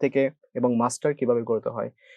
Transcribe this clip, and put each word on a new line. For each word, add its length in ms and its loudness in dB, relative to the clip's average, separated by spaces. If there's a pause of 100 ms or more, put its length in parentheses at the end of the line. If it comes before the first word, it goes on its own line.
থেকে, 300 2 (240)
এবং 220 2
মাস্টার 380 0
কিভাবে 280 0
করতে 260 -2
হয়। 220 -6 (260)